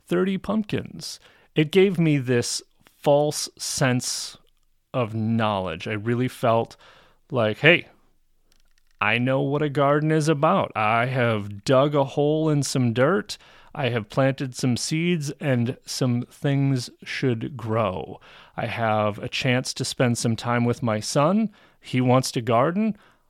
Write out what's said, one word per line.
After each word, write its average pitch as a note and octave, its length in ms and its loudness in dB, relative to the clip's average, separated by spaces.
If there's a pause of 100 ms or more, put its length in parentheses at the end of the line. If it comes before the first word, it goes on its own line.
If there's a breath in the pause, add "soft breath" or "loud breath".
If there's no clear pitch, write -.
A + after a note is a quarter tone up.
thirty F#3+ 320 0
pumpkins. - 840 -6 (340 soft breath)
It D3+ 160 0
gave F#3+ 280 4
me D#3 200 4
this B2 440 -2 (360)
false D3 600 0
sense - 800 -2 (560)
of A2+ 200 -4
knowledge. G#2+ 720 -2
I G#2+ 60 -6
really A#2 340 -2
felt A#2 500 0 (540 soft breath)
like, A2 280 0
"Hey, D#3+ 300 4 (1080)
I G#2+ 200 2
know C3 240 2
what C#3+ 200 0
a D3+ 60 0
garden C#3+ 420 2
is D#3 180 2
about. D#3 460 2
I A2 320 2
have A2+ 580 -2
dug C#3+ 300 4
a C#3 100 2
hole D3+ 440 0
in D3 140 2
some B2 320 0
dirt. D#3+ 420 0 (380 loud breath)
I C3+ 160 -2
have A#2 180 -4
planted C3+ 480 -2
some B2 200 0
seeds, D#3+ 640 -2
and B2+ 380 0 (100)
some B2 440 -2
things C#3 600 0 (140)
should B2+ 520 -4
grow. A2 640 -4 (360 loud breath)
I - 100 -4
have G#2+ 520 0
a G#2+ 100 -10
chance B2+ 460 -2
to C3 100 -6
spend A#2+ 340 0
some A#2 160 -2
time A#2+ 300 -2
with A#2+ 180 -2
my G#2+ 160 -2
son. F3+ 520 0 (300 soft breath)
He - 200 -2
wants B2+ 320 2
to C3+ 80 -4
garden. D#3+ 560 2 (340 soft breath)